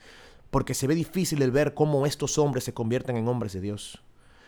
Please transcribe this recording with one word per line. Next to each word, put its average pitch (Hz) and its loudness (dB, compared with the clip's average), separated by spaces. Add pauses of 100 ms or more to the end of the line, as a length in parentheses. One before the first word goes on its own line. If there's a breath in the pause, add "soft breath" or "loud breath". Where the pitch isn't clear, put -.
(500 soft breath)
porque 135 0
se 135 -2
ve 143 4
difícil 165 0
el 127 4
ver 143 2
cómo 147 2
estos 143 -2
hombres 143 2
se 120 -6
convierten 123 -2
en 113 0
hombres 113 -2
de 95 -6
Dios. 101 -8 (460 soft breath)